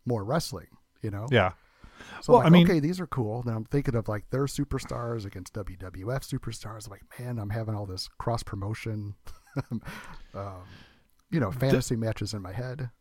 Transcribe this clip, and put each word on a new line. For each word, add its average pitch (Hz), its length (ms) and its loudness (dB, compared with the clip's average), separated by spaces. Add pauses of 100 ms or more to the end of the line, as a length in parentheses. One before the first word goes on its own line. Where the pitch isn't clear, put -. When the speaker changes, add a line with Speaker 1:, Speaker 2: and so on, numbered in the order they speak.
Speaker 1:
more 117 180 0
wrestling, 104 440 -2 (340)
you 110 100 -4
know? 101 180 -6
Speaker 2:
Yeah. 98 220 6 (720)
Speaker 1:
So - 120 4
Speaker 2:
Well, 240 80 10
Speaker 1:
I'm - 40 4
Speaker 2:
I 160 40 10
Speaker 1:
like, 165 40 12
Speaker 2:
mean 175 180 12
Speaker 1:
"Okay, 165 80 4
these 151 200 0
are 175 80 -6
cool." 120 360 -2
Then 117 120 -2
I'm 110 100 -4
thinking 135 280 0
of, 113 140 0
like, 104 240 -4
their 135 140 0
superstars 120 800 -4
against 92 280 -12
W 95 240 -8
W 95 340 -8
F 135 120 -4
superstars. 110 640 -8
I'm 104 40 -16
like, - 120 -18 (160)
"Man, 123 180 -6
I'm 101 140 -6
having 110 240 -4
all 104 100 -6
this 92 220 -8 (100)
cross 117 240 -2
promotion, 104 720 -6 (420)
<laughs> 135 160 -4 (600)
um, 95 300 -10 (680)
you 170 100 2
know, 135 120 2
Speaker 2:
The 127 80 -6
Speaker 1:
fantasy 131 380 2
matches 110 360 -4
in 104 80 -8
my 92 120 -12
head." 127 360 -8 (120)